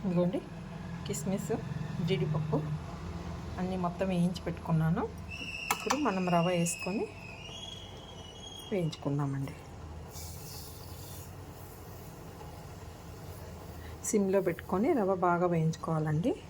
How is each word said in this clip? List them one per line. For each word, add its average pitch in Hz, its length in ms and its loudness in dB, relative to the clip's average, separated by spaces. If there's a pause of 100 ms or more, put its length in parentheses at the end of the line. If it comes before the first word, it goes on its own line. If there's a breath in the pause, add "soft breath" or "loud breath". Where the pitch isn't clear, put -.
ఇదిగోండి, 175 340 4 (640)
కిస్మిస్, 202 460 0 (560)
జీడిపప్పు - 500 4 (1000)
అన్నీ 185 240 2
మొత్తం 175 300 2
వేయించి 180 320 4
పెట్టుకున్నాను. 165 560 4 (720)
ఇప్పుడు 208 220 2 (100)
మనం 190 180 4 (120)
రవ్వ 170 200 8
వేసుకొని 185 500 0 (1700)
వేయించుకుందామండి. 143 840 0 (4000 loud breath)
సిమ్లో 196 400 6
పెట్టుకొని 190 400 2 (100)
రవ్వ 190 160 4 (120)
బాగా 175 260 6
వేయించుకోవాలండి. 160 800 4 (160)